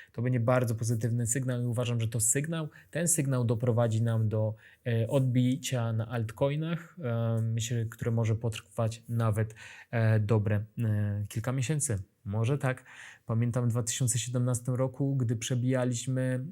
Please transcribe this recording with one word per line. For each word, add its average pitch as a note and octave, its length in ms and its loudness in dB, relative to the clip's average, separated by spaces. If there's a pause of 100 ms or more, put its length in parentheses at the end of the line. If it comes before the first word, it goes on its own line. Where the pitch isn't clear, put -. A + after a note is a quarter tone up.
(120)
to - 100 -6
będzie B2+ 180 2
bardzo A#2+ 360 2
pozytywny A#2 520 0
sygnał B2 340 -2
i B2 40 -2
uważam, A#2+ 360 0
że A2+ 60 0
to A#2 120 -2
sygnał, D#3 500 0 (220)
ten E3+ 160 0
sygnał C3+ 380 2
doprowadzi A2+ 560 2
nam A2+ 280 2
do, G#2+ 260 0 (320)
e, A2+ 200 2
odbicia B2+ 840 2
na A2 140 -2
altcoinach, C#3 960 -4
e, A#2 380 0
myślę, A2+ 440 -2
które A#2 260 -4
może A2+ 240 2
potrwać A2+ 720 -4
nawet, A2+ 460 0 (360)
e, A2 280 4
dobre, G#2 440 2 (160)
e, G#2 500 0
kilka A2+ 220 -2
miesięcy. C3 480 0 (280)
Może A2+ 300 0
tak. C3 260 -2 (420)
Pamiętam A#2+ 400 0
w A#2 60 2
dwa A#2 120 0
tysiące A#2+ 360 0
siedemnastym B2 560 0
roku, C3+ 400 0
gdy B2 200 2
przebijaliśmy, B2+ 1160 0